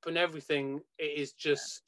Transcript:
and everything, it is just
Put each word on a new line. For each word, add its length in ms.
and 120
everything, 600
it 200
is 140
just 560